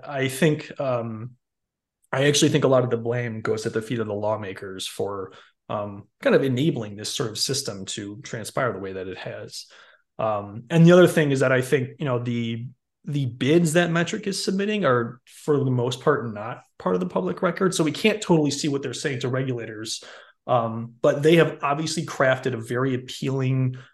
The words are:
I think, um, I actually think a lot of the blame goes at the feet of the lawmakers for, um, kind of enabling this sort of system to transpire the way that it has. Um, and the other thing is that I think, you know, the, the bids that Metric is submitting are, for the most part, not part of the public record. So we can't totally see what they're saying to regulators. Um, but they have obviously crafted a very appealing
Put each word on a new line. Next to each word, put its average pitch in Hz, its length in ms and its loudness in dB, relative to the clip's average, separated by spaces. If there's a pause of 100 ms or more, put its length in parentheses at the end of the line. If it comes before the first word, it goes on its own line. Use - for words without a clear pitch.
I 135 220 -2
think, 151 500 0
um, 117 520 -4 (840)
I 135 140 2
actually 147 240 4
think 139 140 2
a 139 40 4
lot 127 160 6
of 120 60 -2
the 117 80 0
blame 117 420 -4
goes 107 260 -4
at 113 60 -2
the 113 80 -2
feet 113 180 -4
of 110 80 -2
the 104 80 -4
lawmakers 104 720 -6
for, 98 460 -6 (380)
um, 104 340 -8 (180)
kind 240 140 4
of 147 60 4
enabling 127 540 0
this 107 180 -8
sort 117 160 -4
of 110 80 -10
system 101 480 -4
to 104 360 -10
transpire 120 500 -4
the 95 60 -8
way 95 160 -8
that 92 140 -8
it 92 100 -10
has. - 480 -14 (520)
Um, 104 520 -4
and 165 160 8
the 170 60 12
other 180 140 10
thing 156 260 2
is 131 80 0
that 131 120 4
I 131 100 4
think, 127 360 0
you 156 60 -6
know, 127 140 0
the, 117 480 -4 (380)
the 143 200 -2
bids 147 480 2
that 170 180 2
Metric 170 360 -2
is 190 180 -6
submitting 196 400 -2
are, 123 400 0
for - 400 -2
the 131 60 0
most 120 320 -2
part, 120 320 2
not 110 260 -10 (180)
part 185 160 -2
of 180 60 0
the 185 60 -2
public 185 340 -4
record. 180 340 0
So 170 80 0
we 165 100 0
can't 208 280 0
totally 151 300 4
see 151 180 -4
what 139 140 -2
they're 120 100 -6
saying 131 280 -4
to 131 80 -2
regulators. 117 760 -6 (420)
Um, 117 540 -2
but 143 220 2
they 165 140 8
have - 260 4
obviously 156 420 -2
crafted 131 480 0
a 113 60 -6
very 127 360 -2
appealing 131 840 -2 (180)